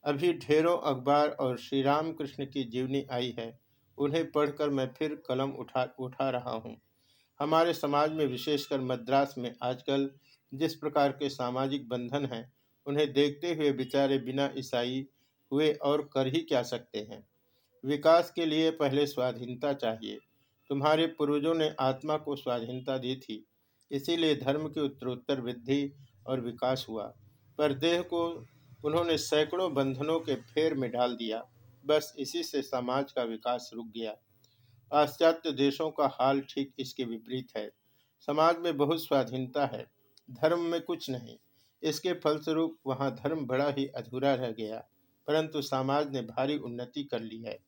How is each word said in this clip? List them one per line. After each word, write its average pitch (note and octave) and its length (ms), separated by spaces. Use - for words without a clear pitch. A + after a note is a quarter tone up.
अभी D3 300
ढेरों D#3 440
अखबार C#3+ 520
और C3 280
श्री C3+ 240
राम D3+ 320
कृष्ण C#3+ 320
की C#3 180
जीवनी C3 480
आई B2 280
है, A2+ 200
उन्हें D#3 340
पढ़कर D3 380
मैं C3 240
फिर D3+ 340
कलम C3+ 240
उठा, B2+ 480
उठा C3 300
रहा B2 220
हूँ। A#2 300
हमारे D#3+ 340
समाज D3+ 380
में, D#3 140
विशेषकर C3+ 560
मद्रास B2+ 560
में A#2+ 260
आजकल C#3 480
जिस D#3+ 220
प्रकार D3 360
के C3+ 180
सामाजिक C3 600
बंधन B2 360
हैं, A#2+ 280
उन्हें C#3+ 280
देखते C#3+ 400
हुए D3+ 180
बेचारे C3+ 460
बिना C3+ 400
ईसाई C3 500
हुए D3 220
और C#3+ 400
कर C3+ 140
ही C#3 120
क्या C#3 240
सकते A#2 360
हैं। G#2+ 280
विकास D#3 460
के E3+ 140
लिए D#3+ 260
पहले C#3+ 360
स्वाधीनता B2 680
चाहिए। A2+ 460
तुम्हारे D3+ 380
पूर्वजों D3 460
ने D#3 260
आत्मा C3+ 380
को D3 180
स्वाधीनता B2+ 600
दी B2+ 180
थी, A2 320
इसीलिए D#3 440
धर्म C#3+ 340
की D3+ 100
उत्तरोत्तर C3 640
वृद्धि B2+ 520
और C3 120
विकास B2+ 500
हुआ, A2 240
पर D3+ 160
देह E3 280
को E3+ 440
उन्होंने E3 320
सैकड़ों D#3 560
बंधनों C3+ 460
के D#3 160
फेर D#3 380
में C3 180
डाल B2 240
दिया। A2+ 320
बस D3+ 340
इसी D#3+ 240
से D3 180
समाज C3 500
का B2+ 120
विकास A#2 500
रुक A2+ 140
गया। A2 240
पाश्चात्य D#3 600
देशों C#3 400
का D3 160
हाल C3+ 340
ठीक C3+ 380
इसके C3 240
विपरीत A#2+ 440
है। G#2+ 140
समाज D#3+ 380
में E3+ 200
बहुत D3+ 260
स्वाधीनता C3 600
है, A#2 220
धर्म D#3+ 280
में E3+ 220
कुछ - 280
नहीं। A#2+ 280
इसके D#3 300
फलस्वरूप D#3+ 640
वहाँ C3 280
धर्म D3+ 300
बड़ा C3+ 260
ही C3+ 160
अधूरा B2+ 460
रह B2 180
गया, A2 260
परंतु D#3 340
समाज C#3 520
ने C3 80
भारी C3 360
उन्नति B2 460
कर C3 160
ली A2+ 220
है। G#2+ 260